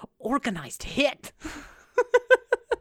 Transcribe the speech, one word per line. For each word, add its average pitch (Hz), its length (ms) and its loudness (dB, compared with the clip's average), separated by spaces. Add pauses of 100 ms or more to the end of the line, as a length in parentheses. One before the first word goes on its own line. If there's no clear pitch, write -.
(180)
organized 196 680 -4
hit? - 500 -2 (100)
<laughs> 311 60 -12 (1300)